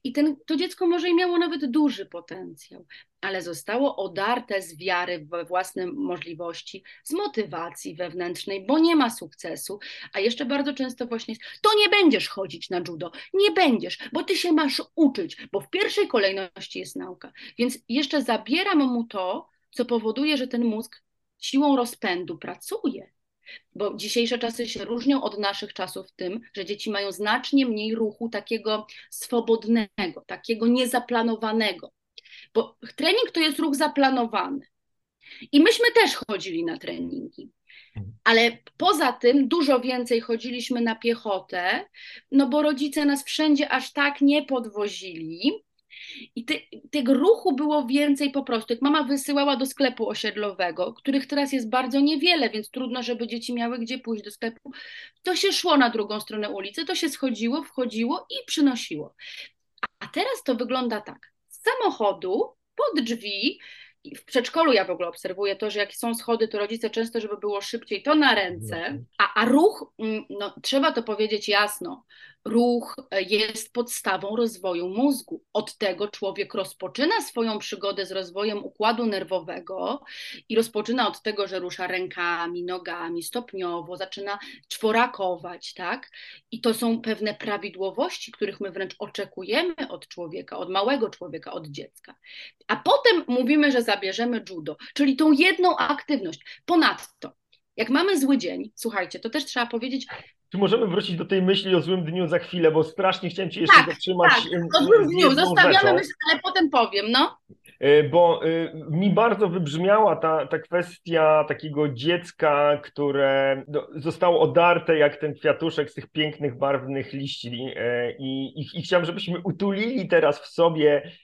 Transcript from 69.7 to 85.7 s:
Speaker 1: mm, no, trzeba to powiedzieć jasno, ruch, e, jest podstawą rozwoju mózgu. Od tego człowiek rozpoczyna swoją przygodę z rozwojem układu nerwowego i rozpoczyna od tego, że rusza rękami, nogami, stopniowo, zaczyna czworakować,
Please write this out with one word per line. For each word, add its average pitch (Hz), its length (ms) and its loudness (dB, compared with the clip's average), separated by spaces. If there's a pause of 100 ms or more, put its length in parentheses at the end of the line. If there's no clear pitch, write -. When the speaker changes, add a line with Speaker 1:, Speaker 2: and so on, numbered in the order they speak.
Speaker 1:
mm, 220 300 -4
no, 202 320 -8
trzeba 285 300 2
to 233 120 -2
powiedzieć 214 460 -2
jasno, 196 540 -2 (420)
ruch, 240 500 0 (160)
e, 196 100 0
jest 214 520 -2
podstawą 208 640 -4
rozwoju 185 540 -2
mózgu. 233 540 -2 (100)
Od 220 240 -4
tego 196 300 -2
człowiek 190 460 -6
rozpoczyna 240 680 -2
swoją 226 380 -4
przygodę 196 460 -6
z 180 60 -10
rozwojem 190 520 -6
układu 233 420 0
nerwowego 185 960 -6 (460)
i 226 60 0
rozpoczyna 226 520 0
od - 140 -8
tego, 202 260 -4
że 185 120 -6
rusza 180 280 -8
rękami, 175 760 -4
nogami, 175 600 -8
stopniowo, 180 720 -8
zaczyna 196 420 -8 (280)
czworakować, 190 1080 -2